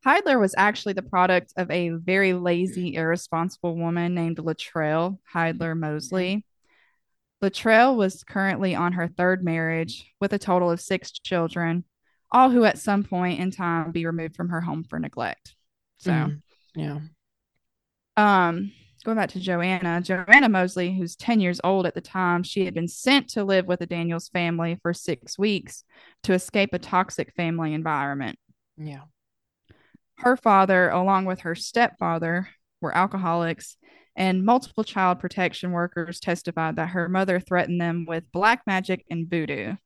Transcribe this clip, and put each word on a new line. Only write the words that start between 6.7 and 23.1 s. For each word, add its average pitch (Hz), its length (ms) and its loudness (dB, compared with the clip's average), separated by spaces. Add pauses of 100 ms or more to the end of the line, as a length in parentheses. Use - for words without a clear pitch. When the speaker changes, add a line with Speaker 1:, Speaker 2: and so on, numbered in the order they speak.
Speaker 2:
Okay. 196 80 2
Speaker 1:
Latrell 233 460 4
was 190 280 0
currently 196 500 -2
on 175 200 0
her 175 140 -2
third 180 360 0
marriage 165 760 -2
with 196 120 0
a 202 60 -2
total 180 320 2
of 170 100 0
six - 320 -6
children, 170 720 -2 (480)
all 262 180 8
who 240 140 6
at 208 140 4
some 202 260 0
point 180 340 -2
in 185 120 -2
time 170 420 -2
be 165 120 -4
removed 165 320 -4
from 175 120 -4
her 170 120 -4
home 165 240 -4
for - 140 -10
neglect. - 560 -8 (440)
So, 185 120 -6
Speaker 2:
Mm, 147 320 -2 (320)
yeah. 147 260 -6 (1160)
Speaker 1:
um, 196 560 4 (320)
going 226 120 -2
back 208 140 0
to 185 100 -8
Joanna, 175 640 0
Joanna 190 480 4
Mosley, 185 440 0
who's 175 220 -4
ten 233 240 0
years 180 240 0
old 190 220 2
at - 80 -4
the 175 80 -6
time, 175 400 0
she 185 240 -2
had 180 80 -8
been 170 140 -4
sent 269 420 0